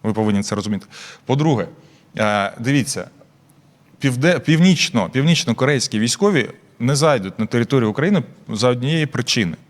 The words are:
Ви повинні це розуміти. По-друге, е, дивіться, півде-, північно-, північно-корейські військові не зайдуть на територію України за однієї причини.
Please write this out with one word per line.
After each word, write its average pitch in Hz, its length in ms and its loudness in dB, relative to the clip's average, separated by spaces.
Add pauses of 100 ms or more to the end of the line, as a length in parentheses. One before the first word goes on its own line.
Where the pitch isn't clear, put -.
Ви 107 100 -2
повинні 104 300 0
це 104 120 -6
розуміти. 104 300 -6 (400)
По-друге, 135 420 0 (500)
е, 104 420 0
дивіться, 123 480 -2 (920)
півде-, 139 400 2
північно-, 156 720 2
північно-корейські 131 880 0
військові 127 500 0 (300)
не 143 160 0
зайдуть 131 440 0
на 110 60 0
територію 117 440 0
України 156 340 0 (260)
за 113 200 0
однієї 139 360 0
причини. 113 500 -2 (140)